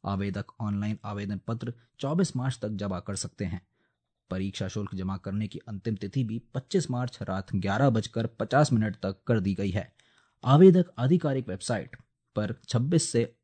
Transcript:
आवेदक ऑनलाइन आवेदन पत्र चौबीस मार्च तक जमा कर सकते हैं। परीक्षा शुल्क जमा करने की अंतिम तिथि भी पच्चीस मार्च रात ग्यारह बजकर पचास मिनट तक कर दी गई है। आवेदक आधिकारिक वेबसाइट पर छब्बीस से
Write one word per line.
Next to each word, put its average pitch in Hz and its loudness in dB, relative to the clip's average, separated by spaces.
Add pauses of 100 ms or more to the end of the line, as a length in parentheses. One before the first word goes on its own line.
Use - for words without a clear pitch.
आवेदक 98 -4 (160)
ऑनलाइन 104 -2
आवेदन 101 -6
पत्र 117 -6 (280)
चौबीस 160 0
मार्च 127 -4
तक 107 -4
जमा 95 -4
कर 98 -8
सकते - -8
हैं। 87 -6 (680)
परीक्षा 95 -4
शुल्क 101 -6
जमा 95 -4
करने 101 -4
की - -10 (100)
अंतिम 107 -6
तिथि 104 -4
भी 110 -6 (120)
पच्चीस 160 -2
मार्च 123 -6
रात 95 -6
ग्यारह 104 2
बजकर 113 -2
पचास 135 2
मिनट 107 2
तक - -8
कर 113 2
दी 95 0
गई 98 -2
है। 95 -4 (520)
आवेदक 170 10 (140)
आधिकारिक 135 2
वेबसाइट 95 -6 (400)
पर 107 -2 (140)
छब्बीस 147 2
से 117 0